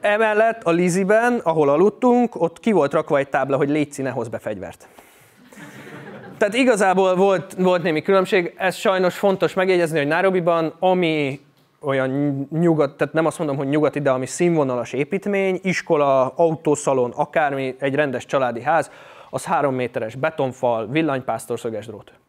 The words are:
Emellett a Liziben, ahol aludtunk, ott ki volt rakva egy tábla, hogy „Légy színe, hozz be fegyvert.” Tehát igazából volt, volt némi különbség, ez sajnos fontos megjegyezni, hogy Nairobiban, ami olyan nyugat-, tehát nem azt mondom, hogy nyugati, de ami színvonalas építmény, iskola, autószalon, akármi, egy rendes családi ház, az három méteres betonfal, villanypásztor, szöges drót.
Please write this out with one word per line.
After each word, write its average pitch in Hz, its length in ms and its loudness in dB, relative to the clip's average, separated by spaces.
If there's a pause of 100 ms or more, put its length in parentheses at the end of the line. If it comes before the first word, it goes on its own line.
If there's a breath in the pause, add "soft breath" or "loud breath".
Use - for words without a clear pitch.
Emellett 214 600 2
a 170 80 0
Liziben, 196 720 2
ahol 160 260 2
aludtunk, 214 720 2
ott 165 200 -2
ki 226 120 0
volt 143 200 2
rakva 156 260 0
egy 139 100 0
tábla, 139 280 0
hogy 143 120 2
„Légy 147 240 -2
színe, 135 180 -6
hozz 117 180 -6
be 110 100 -10
fegyvert.” 95 500 -12 (1500 loud breath)
Tehát 208 160 0
igazából 196 600 4
volt, 185 440 2
volt 180 240 2
némi 156 200 -2
különbség, 190 540 2
ez 185 180 -2
sajnos 185 440 0
fontos 190 360 0
megjegyezni, 180 440 0
hogy 143 80 0
Nairobiban, 170 720 0
ami 160 600 0 (400)
olyan 135 680 -2
nyugat-, 156 460 0
tehát 147 180 -4
nem 160 120 2
azt 147 120 -4
mondom, 147 180 -4
hogy 143 120 -4
nyugati, 151 320 0
de 139 100 0
ami 131 160 0
színvonalas 135 680 0
építmény, 190 720 -2
iskola, 143 640 2 (100)
autószalon, 147 720 0
akármi, 139 680 -2
egy 139 160 -2
rendes 135 320 -2
családi 120 360 -2
ház, 151 280 0 (400 loud breath)
az - 140 -6
három 143 300 0
méteres 117 400 -4
betonfal, 127 720 -2
villanypásztor, 127 720 -4
szöges 110 260 -8
drót. 104 260 -18 (160)